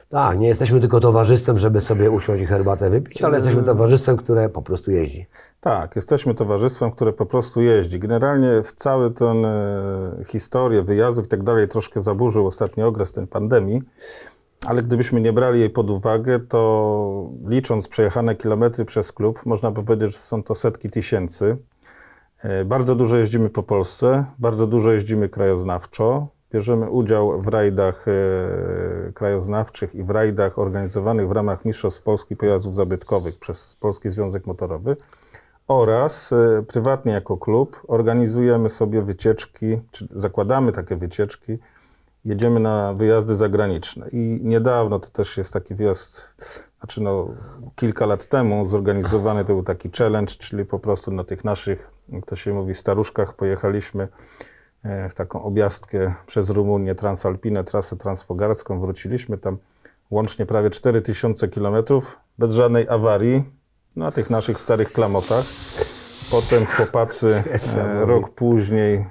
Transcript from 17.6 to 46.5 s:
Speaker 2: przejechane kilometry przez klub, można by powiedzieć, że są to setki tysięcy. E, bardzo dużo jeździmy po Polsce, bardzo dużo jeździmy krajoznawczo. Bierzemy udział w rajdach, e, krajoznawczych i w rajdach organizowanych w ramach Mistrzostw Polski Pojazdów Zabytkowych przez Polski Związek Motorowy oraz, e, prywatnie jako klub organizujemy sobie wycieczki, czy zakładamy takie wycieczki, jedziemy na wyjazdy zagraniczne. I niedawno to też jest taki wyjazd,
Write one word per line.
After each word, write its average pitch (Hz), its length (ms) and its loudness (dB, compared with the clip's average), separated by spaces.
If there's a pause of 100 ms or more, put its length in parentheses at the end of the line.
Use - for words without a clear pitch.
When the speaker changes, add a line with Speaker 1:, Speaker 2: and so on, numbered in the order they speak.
Speaker 2:
przejechane 113 480 0
kilometry 113 480 0
przez - 280 -4
klub, 107 340 -2
można 113 240 0
by 107 140 -4
powiedzieć, 107 280 0
że - 60 -16
są 110 240 -6
to 110 120 -4
setki - 360 -4
tysięcy. 101 640 -2 (840)
E, 95 220 -2
bardzo 127 300 0
dużo 117 220 4
jeździmy 110 340 2
po 104 120 -4
Polsce, 127 640 0 (140)
bardzo 113 280 0
dużo 113 260 4
jeździmy 107 360 0
krajoznawczo. 98 1000 0 (260)
Bierzemy 113 380 0
udział 104 500 2
w 98 80 -4
rajdach, 98 600 0
e, 90 1040 -2
krajoznawczych 101 840 -4
i 95 100 -8
w 92 60 -4
rajdach 101 480 2
organizowanych 98 680 -2
w 95 40 -2
ramach 104 320 -2
Mistrzostw 107 380 -4
Polski 107 340 -2
Pojazdów 101 380 0
Zabytkowych 90 640 -2
przez - 420 -14
Polski 104 300 -4
Związek 98 360 -6
Motorowy 92 500 -6 (720)
oraz, 127 640 2
e, 113 300 4
prywatnie 135 500 0
jako 101 240 -2
klub 117 520 0
organizujemy 117 800 2
sobie 107 320 0
wycieczki, 110 760 -2 (120)
czy - 240 -14
zakładamy 107 580 0
takie 90 240 -6
wycieczki, 101 640 -6 (640)
jedziemy 113 360 2
na 104 340 0
wyjazdy 110 420 2
zagraniczne. 101 760 0
I 113 300 -2
niedawno 113 580 2
to - 100 -14
też - 260 -4
jest 95 160 -6
taki 98 220 -8
wyjazd, - 600 -2 (440)